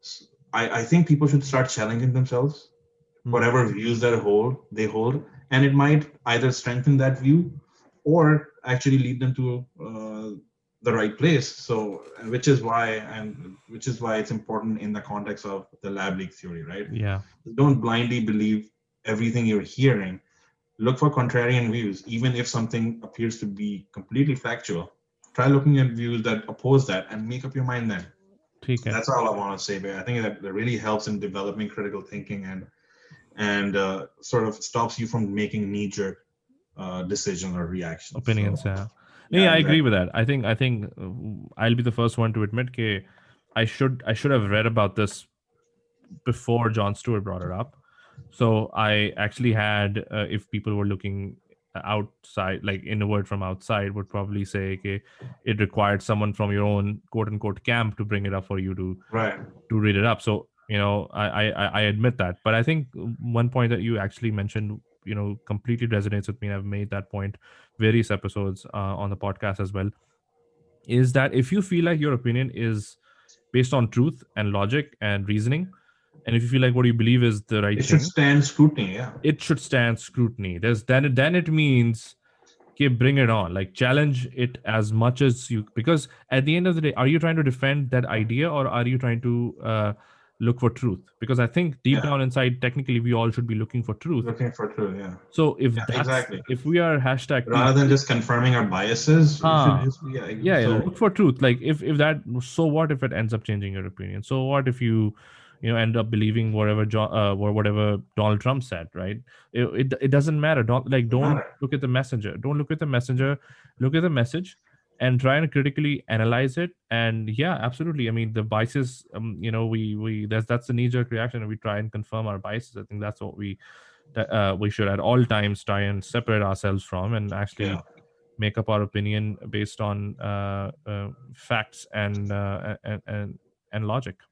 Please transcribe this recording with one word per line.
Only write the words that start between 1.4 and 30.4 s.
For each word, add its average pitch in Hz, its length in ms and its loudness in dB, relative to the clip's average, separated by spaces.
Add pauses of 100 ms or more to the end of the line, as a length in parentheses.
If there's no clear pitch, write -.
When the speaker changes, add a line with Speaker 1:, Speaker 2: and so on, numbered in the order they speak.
Speaker 1:
start 131 240 2
challenging 117 440 0
themselves, 127 580 0 (540)
Speaker 2:
Hmm. 120 80 -4
Speaker 1:
whatever 120 340 4
views 110 340 -2
that 120 200 2
hold, 107 380 2 (120)
they 107 160 -2
hold, 117 360 -2 (280)
and 131 140 6
it 139 100 4
might 147 320 6 (200)
either 127 260 2
strengthen 127 460 2
that 131 200 2
view 151 340 4 (520)
or 151 460 4 (140)
actually 131 340 2
lead 123 200 0
them 131 160 0
to, 123 320 -4 (140)
uh, 110 160 -12 (840)
the 117 100 0
right 107 260 0
place. 143 300 4
So, 107 560 -6 (220)
which 123 220 -2
is 127 140 6
why, 113 280 0 (260)
and 107 400 -12 (120)
which 113 200 -10
is 113 120 -4
why 113 180 -2
it's 107 120 -4
important 110 500 -4
in 104 120 -6
the 104 80 -6
context 104 440 -8
of 98 220 -10 (160)
the 98 80 -8
lab 98 280 -4
leak 92 140 -10
theory, 85 300 -12
right? 90 300 -10
Speaker 2:
Yeah. 101 280 -2 (340)
Speaker 1:
Don't 135 260 4
blindly 117 400 0
believe 107 500 0 (340)
everything 113 420 0
you're 107 160 2
hearing. 101 580 0 (580)
Look 127 200 0
for 147 120 4
contrarian 123 640 2
views, 104 340 -4
even 120 300 -2
if 120 100 -2
something 113 560 -2
appears 113 380 -6
to 104 60 -6
be 101 460 -8
completely 131 440 -2
factual. 98 560 -6 (420)
Try 127 140 2
looking 139 320 6
at 127 100 4
views 117 320 -4
that 110 260 -2
oppose 131 380 2
that - 240 -4
and 110 180 -8
make 127 160 -8
up 135 100 -10
your 131 100 -2
mind 120 260 -2
then. 90 160 -6 (580)
Speaker 2:
ठीक 123 220 -2
है। 107 60 -4
Speaker 1:
That's 110 160 -4
all 117 200 0
I 104 80 -2
wanna 98 220 -6
say, 101 200 -6
but 98 180 -8
I 95 60 -10
think 120 200 -4
that, 101 200 -6